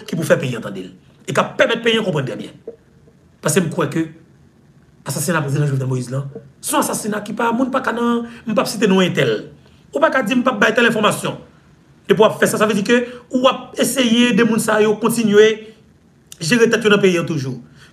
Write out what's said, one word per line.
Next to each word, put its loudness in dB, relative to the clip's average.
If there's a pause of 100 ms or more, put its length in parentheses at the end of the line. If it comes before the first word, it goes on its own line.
ki -6
pou -4
fè 4
peyi -4
antande -10
l. -16 (360)
E -6
ka 2 (120)
pèmèt 0
peyi 2
konprann -2
trè -8
byen. -14 (920)
Paske 0
m -4
kwè -2
ke -2 (1000)
asasina -4
prezidan -2
Jovenel -2
Moïse -4
lan, -6 (340)
se -6
yon 2
asasina -4
ki -10
pa, 0
moun -2
pa -2
ka -2
nan, -2 (180)
m -2
pa 0
site 0
nou 4
entèl. 0 (580)
Ou 0
pa 4
ka 0
di 0
m 0
pa 0
bay 2
tèl 4
enfòmasyon. -2 (720)
E 4
pou 6
ap 0
fè 2
sa, -2
sa 2
vle 0
di -2
ke 4 (300)
ou 2
ap -6
eseye 2
de 4
moun 0
sa 0
yo 2
kontinye 4 (880)
jere 2
tèt 0
yo 4
nan 2
peyi 2
an -6
toujou. -6 (340)